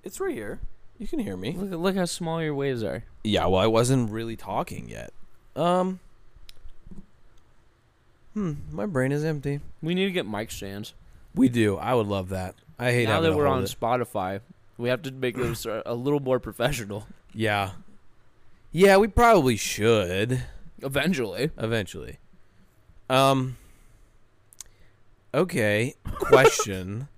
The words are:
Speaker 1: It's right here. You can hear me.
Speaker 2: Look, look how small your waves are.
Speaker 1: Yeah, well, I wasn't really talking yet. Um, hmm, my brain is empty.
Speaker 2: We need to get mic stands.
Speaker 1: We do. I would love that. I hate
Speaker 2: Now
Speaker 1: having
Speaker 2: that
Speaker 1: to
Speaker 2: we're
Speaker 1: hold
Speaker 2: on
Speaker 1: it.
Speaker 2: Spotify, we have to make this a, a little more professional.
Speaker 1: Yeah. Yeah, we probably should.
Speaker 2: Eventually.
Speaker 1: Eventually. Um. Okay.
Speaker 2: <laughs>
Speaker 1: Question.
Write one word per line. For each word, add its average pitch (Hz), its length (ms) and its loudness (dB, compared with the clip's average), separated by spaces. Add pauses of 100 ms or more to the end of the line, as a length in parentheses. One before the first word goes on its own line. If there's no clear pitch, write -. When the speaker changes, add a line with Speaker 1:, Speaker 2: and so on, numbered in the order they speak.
Speaker 1:
It's - 200 -12
right 381 120 -4
here. 202 280 -8 (360)
You 214 120 -8
can 311 100 -2
hear 208 160 -4
me. 120 220 -6
Speaker 2:
Look, 190 200 -6
look 185 200 0
how 180 80 2
small 165 360 -4
your 151 140 -2
waves 135 280 -2
are. 92 200 -4 (220)
Speaker 1:
Yeah, 90 220 2
well, 92 120 4
I 104 80 4
wasn't 120 440 4
really 113 260 -8
talking 101 500 -6
yet. 55 240 -14 (460)
Um, 180 420 0 (2250)
hmm, 190 200 -2 (180)
my 196 140 -6
brain 135 260 0
is 147 140 -2
empty. 143 340 -4 (220)
Speaker 2:
We 160 120 -2
need 190 120 0
to 196 60 -2
get 170 140 -4
mic 107 260 -6
stands. 101 420 -10 (420)
Speaker 1:
We 127 140 4
do. 110 280 4
I 110 180 -2
would 110 120 2
love 95 220 -4
that. 92 260 -6 (240)
I 123 120 0
hate 120 140 2
Speaker 2:
Now 139 100 2
Speaker 1:
having 165 80 2
Speaker 2:
that 165 80 4
Speaker 1:
to 151 60 0
Speaker 2:
we're 147 100 2
Speaker 1:
hold 135 100 2
Speaker 2:
on 120 80 -2
Speaker 1:
it. 120 120 -8
Speaker 2:
Spotify, 107 600 -2 (380)
we 120 100 -2
have 127 140 0
to 135 100 -8
make 127 240 -2
this 120 300 -4
a, 110 200 -4
a 120 100 -4
little 139 260 0
more 131 180 2
professional. 110 680 -4 (260)
Speaker 1:
Yeah. 104 380 0 (1000)
Yeah, 190 240 8
we 214 100 6
probably 190 500 6
should. 107 840 2 (380)
Speaker 2:
Eventually. 135 760 -2
Speaker 1:
Eventually. 101 600 -4 (920)
Um. 131 480 4 (1800)
Okay. 127 680 0
Speaker 2:
<laughs> - 60 -20
Speaker 1:
Question. 107 1000 2 (100)